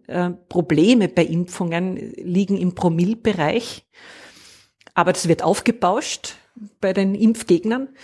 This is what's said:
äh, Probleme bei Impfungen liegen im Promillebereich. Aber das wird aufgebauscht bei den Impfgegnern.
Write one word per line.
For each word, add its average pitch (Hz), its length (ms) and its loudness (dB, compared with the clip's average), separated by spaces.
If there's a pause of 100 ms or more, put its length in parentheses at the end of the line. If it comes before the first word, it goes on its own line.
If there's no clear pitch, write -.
äh, 175 240 -4 (180)
Probleme 175 600 4
bei 175 160 2
Impfungen 175 720 -4 (200)
liegen 190 400 0
im 175 180 -2
Promillebereich. 180 1120 0 (1080)
Aber 180 180 2
das 180 160 -2
wird 165 140 2
aufgebauscht 202 960 -2 (440)
bei 190 120 0
den 196 220 0
Impfgegnern. 220 760 0 (160)